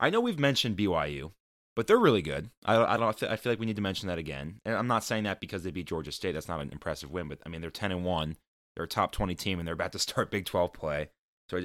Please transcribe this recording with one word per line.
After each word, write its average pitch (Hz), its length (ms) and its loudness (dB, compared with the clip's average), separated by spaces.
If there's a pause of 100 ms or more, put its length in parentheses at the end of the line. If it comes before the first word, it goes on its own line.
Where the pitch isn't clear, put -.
I 131 80 6
know 214 120 4
we've 233 180 0
mentioned 131 380 2
B 101 120 2
Y 80 180 2
U, 71 260 -6 (440)
but 113 100 0
they're 226 120 8
really 127 240 6
good. 76 260 -4 (160)
I, 113 300 6
I - 20 2
don't, 110 280 0
I 113 120 0
feel 120 160 0
like 110 80 -2
we 113 60 -2
need 107 100 0
to 104 60 -2
mention 95 260 -2
that 85 100 -2
again. 73 460 -8
And 113 100 -2
I'm 110 120 0
not 117 180 2
saying 110 200 0
that 98 160 -2
because 92 220 -6
they 90 80 -4
beat 80 160 -6
Georgia 78 240 -4
State. 90 220 -2
That's 78 160 -4
not 80 140 -4
an 71 100 -6
impressive 76 400 -6
win, 85 160 -4
but, 73 160 -8
I 82 60 -12
mean, 82 100 -10
they're 82 100 -6
ten 98 220 -4
and 90 120 -2
one. 80 320 0 (380)
They're 85 120 -6
a - 20 -10
top - 240 0
twenty 92 220 0
team, 92 240 -2
and 85 100 -4
they're 85 60 -2
about 85 180 -4
to 90 60 -8
start - 320 -2
Big 101 160 -2
twelve 87 260 2
play. 76 380 -4 (400)
So, 90 140 -2